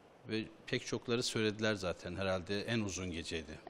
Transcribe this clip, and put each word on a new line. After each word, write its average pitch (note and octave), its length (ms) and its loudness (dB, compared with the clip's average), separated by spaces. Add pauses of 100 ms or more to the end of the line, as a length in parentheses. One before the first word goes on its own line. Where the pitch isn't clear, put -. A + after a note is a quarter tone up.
(300)
Ve A2 160 2 (200)
pek B2+ 200 0
çokları A#2+ 380 0
söylediler G#2+ 520 4
zaten. F2+ 400 -2
Herhalde F#2+ 460 0
en A2+ 180 0
uzun F#2 320 -2
geceydi. D#2+ 480 -4 (100)